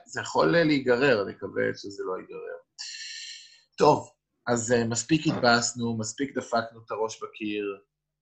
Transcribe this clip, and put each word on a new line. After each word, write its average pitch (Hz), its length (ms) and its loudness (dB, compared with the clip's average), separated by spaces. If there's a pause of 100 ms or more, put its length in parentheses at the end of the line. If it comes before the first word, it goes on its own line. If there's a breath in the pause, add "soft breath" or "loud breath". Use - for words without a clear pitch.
זה - 160 -8
יכול 160 360 2
להיגרר, 131 680 4
אני 98 80 -4
מקווה 101 320 -4 (120)
שזה 101 280 -12
לא 92 160 -4
ייגרר. 85 380 -12 (1200 loud breath)
טוב, 151 320 4 (380)
אז, 120 240 0
אה, 117 140 4
מספיק 151 420 0
התבאסנו, 117 680 2
מספיק 131 400 -4
דפקנו 117 480 -4
את - 60 -14
הראש 110 320 -4
בקיר. 104 420 -6 (560)